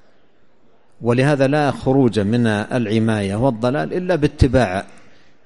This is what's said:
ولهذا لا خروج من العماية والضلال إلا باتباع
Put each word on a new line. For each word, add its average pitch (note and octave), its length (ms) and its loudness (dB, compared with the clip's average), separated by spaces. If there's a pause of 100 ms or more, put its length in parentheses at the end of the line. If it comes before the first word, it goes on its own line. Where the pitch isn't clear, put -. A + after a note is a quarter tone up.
(1000)
ولهذا C3 460 2
لا C#3+ 240 0
خروج B2 480 2
من A#2 280 0
العماية G#2+ 880 -2
والضلال B2 580 -2
إلا F3+ 220 -2
باتباع B2 680 0 (600)